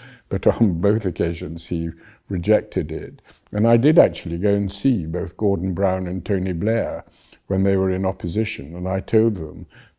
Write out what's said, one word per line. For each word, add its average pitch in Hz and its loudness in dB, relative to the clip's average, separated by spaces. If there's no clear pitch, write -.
but - 0
on 98 2
both 104 2
occasions 85 -4
he 85 -4
rejected 90 0
it. - -12
And 104 0
I 117 6
did 151 4
actually 85 2
go 101 2
and 101 0
see 110 0
both 87 -6
Gordon 95 0
Brown 92 0
and 90 -6
Tony 95 -2
Blair 85 -2
when 95 0
they 98 4
were 95 2
in 92 0
opposition, 90 -4
and 90 -6
I 95 -2
told 110 2
them 82 -10